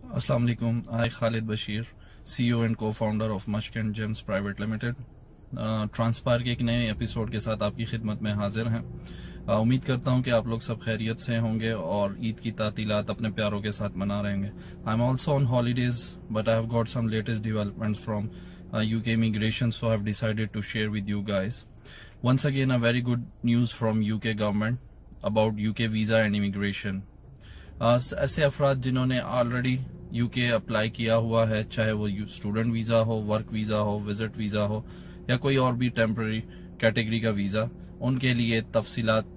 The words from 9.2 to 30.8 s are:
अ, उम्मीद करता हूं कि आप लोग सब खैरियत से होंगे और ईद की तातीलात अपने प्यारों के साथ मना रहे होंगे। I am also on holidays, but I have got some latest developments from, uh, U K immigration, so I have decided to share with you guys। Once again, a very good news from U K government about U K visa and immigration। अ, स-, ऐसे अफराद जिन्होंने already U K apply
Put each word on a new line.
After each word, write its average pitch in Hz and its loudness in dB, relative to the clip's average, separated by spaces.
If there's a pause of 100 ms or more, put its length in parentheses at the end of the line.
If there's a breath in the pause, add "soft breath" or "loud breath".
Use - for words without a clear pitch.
अ, 113 4
उम्मीद 127 4
करता 127 0
हूं 127 4
कि 123 0
आप 117 4
लोग 113 -2
सब - -6
खैरियत 110 -2
से 117 0
होंगे 113 0
और 98 0
ईद 110 -2
की 113 -4
तातीलात 107 0
अपने 110 -2
प्यारों 104 -2
के 104 -2
साथ 101 -4
मना 101 0
रहे 101 -2
होंगे। 98 -2 (360 loud breath)
I 110 0
am 117 2
also 131 2
on 127 4
holidays, 123 2 (340)
but 107 0
I 113 4
have 113 -4
got 117 0
some 113 0
latest 110 -2
developments 107 -2
from, 107 -2 (460 loud breath)
uh, 113 0
U 110 0
K 113 2
immigration, 110 2
so - -4
I 113 4
have 104 -2
decided 107 0
to 104 -2
share 107 -2
with 101 -2
you 104 0
guys। 101 0 (720 loud breath)
Once 131 4
again, 131 2
a 117 2
very 120 4
good 120 0 (220)
news 120 4
from 110 2 (100)
U 110 0
K 107 0
government 107 2 (480)
about 110 4 (140)
U 107 0
K 113 2
visa 110 4
and 104 2
immigration। 101 0 (800 loud breath)
अ, 117 6
स-, - 0
ऐसे 143 2
अफराद 139 2
जिन्होंने 127 2
already 123 0 (360)
U 120 0
K 123 0
apply 110 2